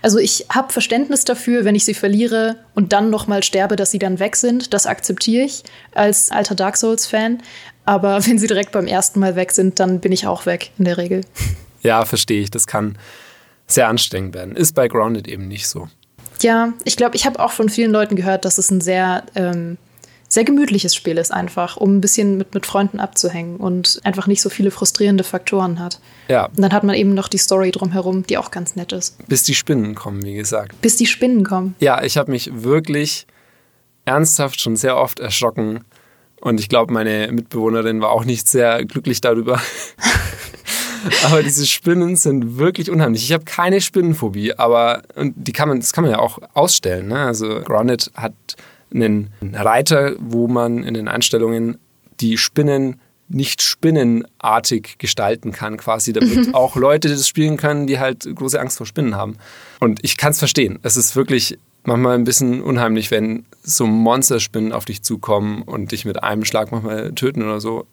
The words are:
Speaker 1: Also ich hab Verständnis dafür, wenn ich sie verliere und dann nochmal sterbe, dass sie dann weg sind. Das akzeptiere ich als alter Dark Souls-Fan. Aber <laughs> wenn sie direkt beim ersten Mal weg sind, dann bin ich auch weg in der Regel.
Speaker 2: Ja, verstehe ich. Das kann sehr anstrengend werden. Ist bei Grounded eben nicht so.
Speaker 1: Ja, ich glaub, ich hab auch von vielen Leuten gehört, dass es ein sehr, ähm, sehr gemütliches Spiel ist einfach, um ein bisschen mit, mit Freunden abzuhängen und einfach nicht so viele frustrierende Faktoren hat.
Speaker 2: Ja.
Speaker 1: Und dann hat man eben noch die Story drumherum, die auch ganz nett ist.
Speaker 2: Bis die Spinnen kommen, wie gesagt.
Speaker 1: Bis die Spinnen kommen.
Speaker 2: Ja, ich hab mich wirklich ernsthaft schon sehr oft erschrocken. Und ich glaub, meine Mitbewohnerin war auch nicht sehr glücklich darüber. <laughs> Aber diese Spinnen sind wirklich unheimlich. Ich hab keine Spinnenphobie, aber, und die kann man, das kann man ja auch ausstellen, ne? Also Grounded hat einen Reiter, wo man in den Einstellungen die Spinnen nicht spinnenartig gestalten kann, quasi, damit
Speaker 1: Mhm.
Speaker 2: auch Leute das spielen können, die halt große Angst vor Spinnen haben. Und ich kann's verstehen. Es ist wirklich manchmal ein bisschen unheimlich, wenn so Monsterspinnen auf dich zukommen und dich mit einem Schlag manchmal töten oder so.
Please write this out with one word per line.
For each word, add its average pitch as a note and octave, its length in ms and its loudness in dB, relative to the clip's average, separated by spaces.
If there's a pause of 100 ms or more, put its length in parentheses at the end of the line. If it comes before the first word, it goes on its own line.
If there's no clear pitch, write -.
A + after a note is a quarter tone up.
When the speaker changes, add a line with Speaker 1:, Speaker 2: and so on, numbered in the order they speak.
Speaker 1:
Also A3 160 4
ich - 320 0
hab B3+ 240 -2
Verständnis C#4 500 0
dafür, A#3+ 400 0
wenn G#3 120 4
ich G3+ 100 2
sie G#3+ 80 0
verliere A3+ 640 0 (180)
und G3+ 160 2
dann G#3 180 4
nochmal G#3 320 0
sterbe, F#3+ 360 0
dass F#3+ 140 0
sie G3+ 80 -2
dann F#3 200 0
weg G3+ 160 -2
sind. A#3+ 380 0
Das - 120 2
akzeptiere A3+ 600 0
ich - 180 -8 (300)
als G#3 360 2
alter G3+ 260 -2
Dark F#3+ 200 -2
Souls-Fan. A3+ 680 0 (440)
Aber G3 400 2
<laughs> - 20 4
wenn A3+ 100 4
sie G#3 100 2
direkt G3+ 260 -2
beim F3+ 140 0
ersten G3 340 0
Mal F#3 160 2
weg F3+ 160 -2
sind, F#3+ 260 2
dann F#3 220 2
bin F3+ 100 2
ich F#3 160 0
auch F3+ 180 -4
weg F3 320 -4
in G3 60 2
der F3 140 0
Regel. F3+ 240 -2 (600)
Speaker 2:
Ja, A2+ 240 4
verstehe A2 360 -2
ich. G2+ 100 -6
Das - 160 -2
kann G#2 300 -4 (680)
sehr B2 200 4
anstrengend F#2+ 480 -2
werden. F2+ 200 -12
Ist D#3+ 200 0
bei B2+ 120 4
Grounded A2 400 0
eben F#2+ 200 -10
nicht G2+ 200 -8
so. - 200 -8 (540)
Speaker 1:
Ja, A#3 320 2 (120)
ich B3 120 -2
glaub, A#3+ 180 0
ich - 100 -2
hab C4+ 140 -2
auch - 120 0
von A3 180 0
vielen A3+ 220 2
Leuten G#3 240 2
gehört, F#3+ 300 -2
dass F#3 120 0
es F#3 140 0
ein F#3 100 2
sehr, F#3 420 0 (120)
ähm, F3 420 -4 (520)
sehr A3+ 140 4
gemütliches C#4 500 2
Spiel E3 240 -2
ist E3+ 140 0
einfach, F3+ 460 -4
um G3+ 200 4
ein F#3+ 40 4
bisschen G3+ 360 2
mit, - 160 -6
mit G3 120 -4
Freunden G3+ 340 0
abzuhängen F3 580 -4
und F3+ 460 0
einfach F#3+ 240 -2
nicht G3 140 2
so G3+ 80 -2
viele F#3+ 220 0
frustrierende G3 520 2
Faktoren F#3 560 -2
hat. F3 200 -10 (280)
Speaker 2:
Ja. B2 200 4
Speaker 1:
Und D#3 140 -4
dann F#3+ 120 4
hat G3+ 100 4
man G3+ 120 2
eben G3 180 4
noch F#3+ 160 -2
die G3+ 100 -2
Story F#3+ 320 2
drumherum, F#3 560 -2
die - 100 -2
auch - 140 -6
ganz F3 240 -8
nett F3 160 -8
ist. - 260 -8 (100)
Speaker 2:
Bis C3 160 0
die C#3+ 120 0
Spinnen G#2+ 400 0
kommen, G2+ 280 -10
wie G2+ 120 -10
gesagt. G#2 460 -6
Speaker 1:
Bis A3+ 160 4
die A#3 100 4
Spinnen B3 360 2
kommen. F#3 360 -2
Speaker 2:
Ja, C3 240 4
ich C3 140 0
hab C#3+ 100 0
mich B2+ 260 -4
wirklich D3 720 -2 (800)
ernsthaft C#3+ 560 0
schon A2+ 140 0
sehr B2+ 220 0
oft C3 220 0
erschrocken. A2+ 640 -2 (540)
Und A#2 200 0
ich G#2 100 -6
glaub, A#2+ 220 2
meine A2 400 0
Mitbewohnerin A2+ 720 -2
war G#2+ 100 2
auch A2+ 140 2
nicht A#2+ 220 -2
sehr A#2+ 380 2
glücklich - 360 -4
darüber. A#2+ 440 2
<laughs> - 60 -8 (1500)
Aber D3+ 180 6
diese C#3+ 220 0
Spinnen F3 500 2
sind B2+ 420 0
wirklich F3 320 0
unheimlich. B2+ 340 2
Ich C3+ 100 0
hab D#3+ 120 -2
keine F#3 360 2
Spinnenphobie, A#2 760 0
aber, A#2 480 4 (120)
und C#3+ 220 -4
die B2+ 160 -8
kann D3 160 0
man, C3 100 0
das - 140 -2
kann E3 100 0
man C#3 80 2
ja A2 80 0
auch A#2 200 0 (140)
ausstellen, F#2+ 540 0
ne? A#2+ 120 -4
Also A2 420 -2
Grounded A2+ 540 0
hat A2+ 180 -8 (600)
einen G#2+ 360 0 (240)
Reiter, C#3 680 2
wo A#2 280 0
man A#2+ 360 0
in A#2+ 120 -6
den G#2+ 120 -6
Einstellungen A#2 720 0 (420)
die A2+ 180 0
Spinnen C3+ 600 0 (300)
nicht C3+ 320 -4
spinnenartig A#2 1400 0
gestalten A2 540 -2
kann, G#2+ 260 -8
quasi, A2 360 -2
damit A#3 340 4
Speaker 1:
Mhm. B3+ 80 -2
Speaker 2:
auch C3 200 4
Leute D3 340 4
das C#3 180 0
spielen D3+ 300 0
können, D3 300 0
die C3+ 120 0
halt C3 340 -4
große C3+ 260 -4
Angst C3 180 -4
vor A2+ 100 -10
Spinnen A#2+ 280 -2
haben. G2+ 200 -4 (440)
Und A2 240 2
ich - 140 -2
kann's D3 220 0
verstehen. B2+ 440 0
Es A2+ 140 0
ist A#2 180 0
wirklich C3 420 0 (260)
manchmal B2 320 2
ein A#2+ 80 2
bisschen B2 380 0
unheimlich, A2+ 500 0
wenn A2 340 -2 (180)
so C#3 220 0
Monsterspinnen A2+ 880 0
auf A2+ 120 -6
dich G#2 180 -10
zukommen G#2+ 580 -2
und G#2 300 -8
dich G#2+ 140 -8
mit G2+ 180 -6
einem G#2+ 200 -2
Schlag G#2+ 280 -2
manchmal A2 420 -6
töten B2+ 300 -4
oder G#2+ 180 -4
so. A2+ 320 -6